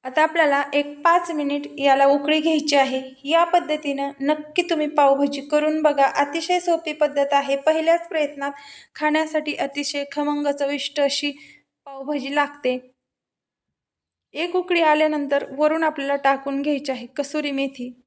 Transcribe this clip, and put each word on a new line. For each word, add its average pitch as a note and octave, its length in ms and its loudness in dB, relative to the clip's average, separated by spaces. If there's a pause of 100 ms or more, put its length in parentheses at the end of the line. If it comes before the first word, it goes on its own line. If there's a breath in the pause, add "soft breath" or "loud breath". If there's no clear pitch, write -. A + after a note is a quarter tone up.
आता C4 180 2
आपल्याला D4+ 500 2
एक C#4+ 280 -2
पाच E4+ 300 2
मिनिट C#4+ 320 -2 (160)
याला C#4 280 4
उकळी D4 340 2
घ्यायची D4+ 360 2
आहे. C4 260 2 (220)
या E4 200 2
पद्धतीनं D4 680 -2 (100)
नक्की D4+ 420 -2
तुम्ही D4+ 240 0
पावभाजी C#4 540 2
करून D4+ 420 0
बघा, C#4+ 220 4
अतिशय D#4+ 560 0
सोपी E4+ 320 -2
पद्धत D4 400 0
आहे. C#4 240 0
पहिल्याच D#4+ 520 2
प्रयत्नात C#4+ 440 -4 (420 loud breath)
खाण्यासाठी D4+ 600 -2
अतिशय C#4+ 580 -4
खमंग D4 340 -2
चविष्ट C#4+ 540 -2
अशी C#4+ 320 0 (520 loud breath)
पावभाजी C#4 500 -6
लागते. C#4 560 -2 (1400)
एक F4 240 -4
उकळी F4 240 0
आल्यानंतर D4+ 640 2 (120)
वरून D#4 280 2
आपल्याला C#4+ 320 -2
टाकून C#4 460 0
घ्यायची C#4 300 -2
आहे A#3 140 -8
कसुरी D4 440 -4
मेथी. C4+ 560 -6